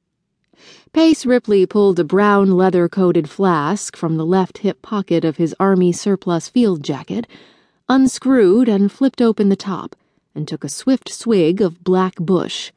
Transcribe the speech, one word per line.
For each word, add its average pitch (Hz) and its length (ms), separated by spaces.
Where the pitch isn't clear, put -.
Pace 320 340
Ripley 214 400
pulled 202 320
a 175 60
brown 196 480
leather-coated 175 760
flask 180 680
from 165 200
the 160 80
left 185 340
hip - 220
pocket 175 440
of 160 140
his 165 200
army 185 320
surplus 180 580
field 190 360
jacket, 160 420
unscrewed 254 800
and 202 240
flipped - 280
open 220 280
the 196 80
top, - 400
and 151 100
took - 160
a 147 60
swift - 400
swig 190 520
of 170 220
black 185 340
bush - 600